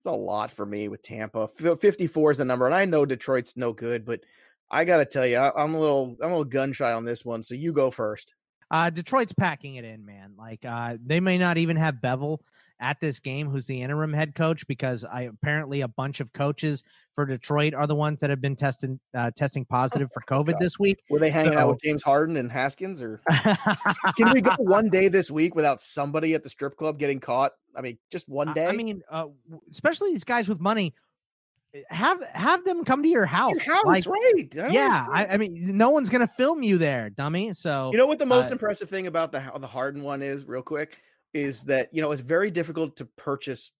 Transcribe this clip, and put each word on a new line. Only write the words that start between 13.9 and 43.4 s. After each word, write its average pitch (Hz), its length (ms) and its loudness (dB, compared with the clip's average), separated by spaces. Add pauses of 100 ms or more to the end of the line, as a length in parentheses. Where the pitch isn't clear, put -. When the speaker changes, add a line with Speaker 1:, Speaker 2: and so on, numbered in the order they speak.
Speaker 2:
head 151 240 -2
coach, 160 320 0
because 127 360 -4
I, 123 180 -8
apparently 143 580 -4
a 127 80 -2
bunch 135 320 -6
of 117 120 -8
coaches 143 520 -2 (320)
for 147 100 0
Detroit 147 480 0
are 147 140 0
the 147 80 0
ones 151 240 0
that 143 100 0
have 139 100 -2
been 139 140 -2
testing, 131 460 -4 (120)
uh, 120 220 -2
testing 135 300 -4
positive 131 500 0
for 123 60 -10
Speaker 1:
<laughs> - 100 -20
Speaker 2:
covid 147 220 2
Speaker 1:
God. - 80 -2
Speaker 2:
this 180 180 -2
week. 196 320 2
Speaker 1:
Were 147 80 2
they 156 120 4
hanging 156 240 4
out 151 80 6
Speaker 2:
So 143 80 6
Speaker 1:
with 127 120 -2
James 151 220 -2
Harden 156 320 4
and 123 120 -2
Haskins, 139 540 -4
or 110 220 -10
Speaker 2:
<laughs> 185 920 2
Speaker 1:
can 208 160 6
we 262 80 6
go 185 180 4
one 208 300 4
day 190 200 4
this 180 240 2
week 160 240 2
without 147 240 2
somebody 156 540 -2
at 156 100 -2
the - 40 -14
strip 139 280 -8
club 156 200 -4
getting 143 220 0
caught? 135 320 0 (260)
I 139 40 -8
mean, 123 180 -10 (100)
just - 200 -12
one 143 220 -4
Speaker 2:
I, - 20 -6
Speaker 1:
day. 156 160 0
Speaker 2:
I 185 40 0
mean, 214 380 -4
uh, 160 160 -6 (220)
w-, 160 140 -20 (100)
especially 339 400 -2
these 220 100 -4
guys 240 240 -2
with 185 140 -2
money, 196 340 0 (960)
have, 269 340 0 (100)
have 330 320 0
them 359 200 -2
come 269 180 2
to 320 60 4
your 233 180 4
house. 220 380 0
Speaker 1:
Your 311 120 2
house, 415 80 4
Speaker 2:
Like, 190 220 4
Speaker 1:
right? 453 300 4
I 147 140 -2
don't 180 220 -4
Speaker 2:
yeah, 220 340 4
Speaker 1:
understand. 185 240 0
Speaker 2:
I, 196 40 2
I - 20 2
mean, 190 400 -2
no 233 140 6
one's 277 200 4
gonna 240 160 4
film 294 360 0
you 202 160 4
there, 131 320 0
dummy. 165 440 -4
So, 139 380 -2
Speaker 1:
You 220 60 0
know 262 80 6
what 302 120 0
the 285 80 0
most 247 240 4
Speaker 2:
uh, - 40 -4
Speaker 1:
impressive 208 360 -4
thing 190 160 -6
about 165 240 -2
the, 139 100 -4 (180)
the 135 80 -10
Harden 139 360 -6
one 139 200 -6
is, 139 220 -8
real 127 180 -8
quick, 151 360 -6 (340)
is 139 320 -4
that, 135 280 0
you 156 100 -2
know, 151 80 0
it's 139 120 -4
very 175 280 0
difficult 160 460 -4
to 131 80 -12
purchase - 760 -8